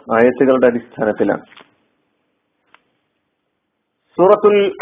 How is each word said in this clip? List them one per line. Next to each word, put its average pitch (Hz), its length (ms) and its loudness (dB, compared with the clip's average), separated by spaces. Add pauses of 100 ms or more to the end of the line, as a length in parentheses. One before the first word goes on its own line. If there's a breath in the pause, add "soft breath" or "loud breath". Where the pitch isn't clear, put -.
(160)
ആയത്തുകളുടെ 127 500 0
അടിസ്ഥാനത്തിലാണ്. 110 760 -6 (2750)
സൂറത്തുൽ 202 640 2